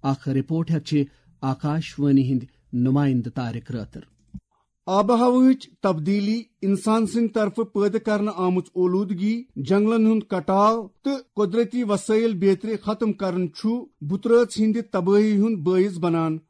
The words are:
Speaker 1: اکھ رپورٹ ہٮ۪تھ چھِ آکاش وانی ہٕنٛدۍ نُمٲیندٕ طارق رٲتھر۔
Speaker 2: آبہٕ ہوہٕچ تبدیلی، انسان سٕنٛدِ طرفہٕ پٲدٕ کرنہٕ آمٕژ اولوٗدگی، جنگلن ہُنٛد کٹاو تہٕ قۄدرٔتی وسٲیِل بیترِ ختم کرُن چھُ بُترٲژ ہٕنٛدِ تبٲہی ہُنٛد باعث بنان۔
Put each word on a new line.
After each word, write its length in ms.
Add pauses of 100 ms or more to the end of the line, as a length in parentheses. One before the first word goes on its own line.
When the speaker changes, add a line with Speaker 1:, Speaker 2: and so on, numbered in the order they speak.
Speaker 1:
اکھ 260
رپورٹ 420
ہٮ۪تھ 140
چھِ 200 (360)
آکاش 580
وانی 240
ہٕنٛدۍ 240 (260)
نُمٲیندٕ 640
طارق 360
رٲتھر۔ 300 (840)
Speaker 2:
آبہٕ 320
ہوہٕچ 500 (140)
تبدیلی، 600 (200)
انسان 440
سٕنٛدِ 280
طرفہٕ 380
پٲدٕ 320
کرنہٕ 320
آمٕژ 260 (100)
اولوٗدگی، 680 (140)
جنگلن 500
ہُنٛد 220
کٹاو 600
تہٕ 280 (180)
قۄدرٔتی 500
وسٲیِل 500
بیترِ 460
ختم 320
کرُن 400
چھُ 160 (320)
بُترٲژ 600
ہٕنٛدِ 200 (100)
تبٲہی 500
ہُنٛد 220
باعث 360
بنان۔ 400 (120)